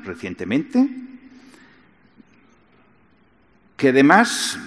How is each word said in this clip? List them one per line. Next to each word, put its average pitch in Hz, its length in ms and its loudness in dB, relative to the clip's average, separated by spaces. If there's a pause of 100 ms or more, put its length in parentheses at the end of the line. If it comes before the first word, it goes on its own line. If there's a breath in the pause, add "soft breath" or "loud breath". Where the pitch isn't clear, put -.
recientemente, 101 880 -4 (3000 loud breath)
que 135 120 2
además 147 760 2